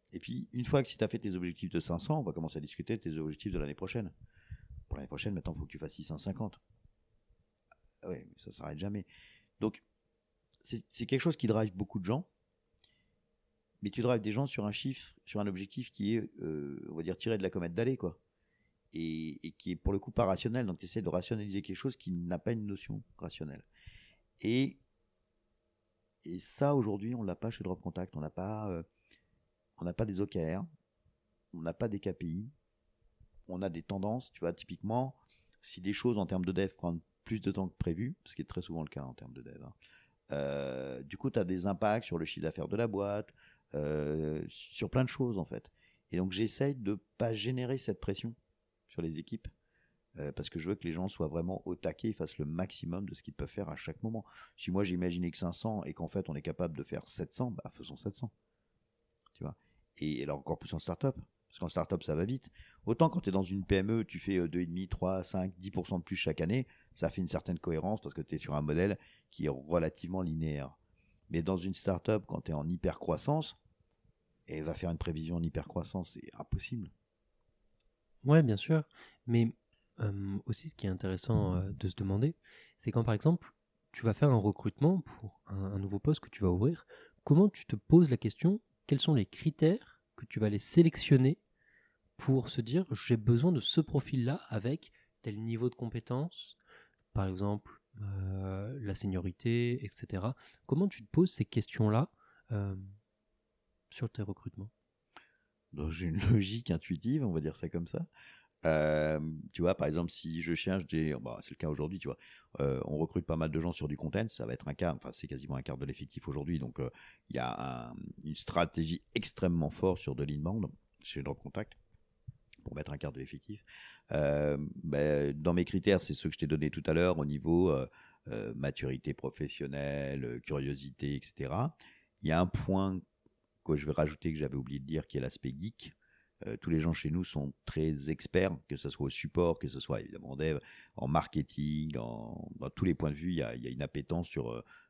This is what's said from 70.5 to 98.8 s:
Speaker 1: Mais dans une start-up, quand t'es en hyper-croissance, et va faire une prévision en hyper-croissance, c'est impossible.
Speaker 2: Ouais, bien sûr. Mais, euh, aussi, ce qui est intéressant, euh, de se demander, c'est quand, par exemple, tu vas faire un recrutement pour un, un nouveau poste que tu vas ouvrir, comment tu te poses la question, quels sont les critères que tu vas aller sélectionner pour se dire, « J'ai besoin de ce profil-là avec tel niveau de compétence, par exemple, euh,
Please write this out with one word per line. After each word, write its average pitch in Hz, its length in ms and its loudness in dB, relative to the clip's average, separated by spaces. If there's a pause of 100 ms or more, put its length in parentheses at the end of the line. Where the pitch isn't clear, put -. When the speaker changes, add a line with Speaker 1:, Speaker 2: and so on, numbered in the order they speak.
Speaker 1:
Mais 82 120 2
dans 92 140 2
une 90 180 -4
start-up, 101 520 0
quand - 160 -6
t'es 82 100 -4
en 76 160 -2
hyper-croissance, 87 880 0 (920)
et 78 120 -6
va 78 140 -2
faire 87 160 -2
une 82 80 -2
prévision 80 380 -2
en 82 60 0
hyper-croissance, 82 720 -4
c'est - 220 -16
impossible. - 560 -6 (1300)
Speaker 2:
Ouais, 151 180 10
bien 113 140 6
sûr. 156 260 4 (440)
Mais, 117 280 6 (460)
euh, 98 360 0 (100)
aussi, 120 220 -4
ce - 60 -12
qui - 120 -4
est 95 40 2
intéressant, 92 640 2
euh, 92 180 0
de - 160 -2
se 87 60 -4
demander, 104 400 2 (420)
c'est - 140 -4
quand, 117 140 4
par 113 100 4
exemple, 160 400 4 (380)
tu - 120 -6
vas 110 100 6
faire 147 160 6
un 123 60 10
recrutement 113 640 4
pour - 460 -10
un, 98 100 -6
un 98 220 -2
nouveau 98 220 -2
poste 151 200 4
que - 80 -14
tu - 140 -10
vas 92 80 8
ouvrir, 113 360 4 (380)
comment 180 240 10
tu - 180 -6
te 113 100 0
poses 156 340 10
la 120 60 4
question, 185 440 4 (260)
quels 139 140 4
sont 156 140 6
les 104 120 6
critères - 720 2 (160)
que - 100 -14
tu - 140 -6
vas 107 60 6
aller 104 120 2
sélectionner 147 800 8 (800)
pour 131 320 4
se - 140 -2
dire, « 147 320 2
J'ai 117 240 2
besoin 120 340 6
de 131 80 4
ce - 200 4
profil-là 135 680 2
avec 117 420 -2 (300)
tel 107 220 -6
niveau 113 260 0
de - 60 -2
compétence, 123 840 -4 (560)
par 98 140 2
exemple, 101 540 -2 (200)
euh, 95 800 -4